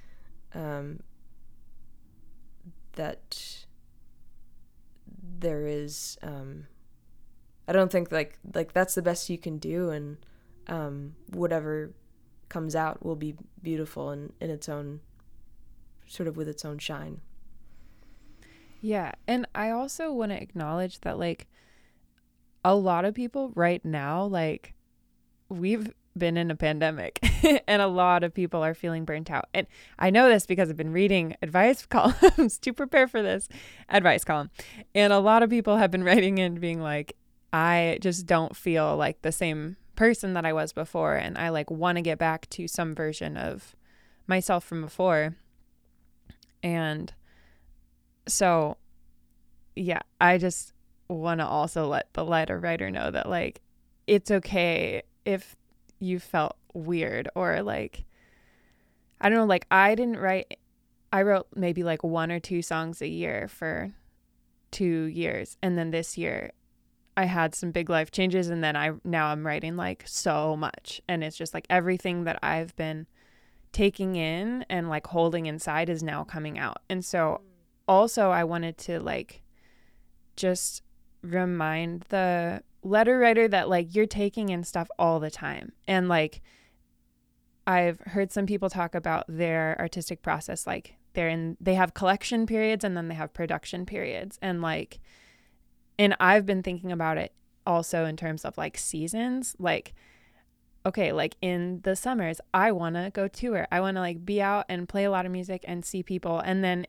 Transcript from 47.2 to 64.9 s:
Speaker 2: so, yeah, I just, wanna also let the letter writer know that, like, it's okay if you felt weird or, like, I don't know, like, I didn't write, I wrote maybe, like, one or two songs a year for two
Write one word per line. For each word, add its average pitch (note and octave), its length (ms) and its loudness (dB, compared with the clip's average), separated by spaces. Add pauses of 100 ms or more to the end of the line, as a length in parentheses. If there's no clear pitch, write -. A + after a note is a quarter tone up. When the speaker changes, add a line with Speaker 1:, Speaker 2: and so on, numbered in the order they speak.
Speaker 2:
so, E3 500 2 (960)
yeah, F3 260 -4 (200)
I F3+ 180 8
just, F3+ 340 -2 (360)
wanna E3 380 -2
also D3+ 400 0
let - 280 -2
the D#3+ 100 -4
letter E3 340 0
writer E3 320 -4
know D#2+ 200 -2
that, - 180 -4
like, - 320 -4 (460)
it's G3+ 240 2
okay F3 720 0 (220)
if G3 320 -4 (420)
you F3+ 200 -4
felt - 380 -2 (180)
weird D#3+ 600 -4
or, F3 280 0
like, - 420 -6 (1160)
I G3+ 80 4
don't A3+ 100 6
know, A3+ 80 6
like, F3+ 240 2
I G3 240 8
didn't A#3 240 0
write, F#3+ 400 -2 (540)
I G3 100 4
wrote G3 320 4
maybe, F3 280 0
like, E3 200 0
one E3 280 0
or E3+ 100 -4
two E3+ 220 -4
songs E3 380 -4
a D3 80 -6
year E3 400 -4
for E3+ 440 -6 (800)
two E3 340 0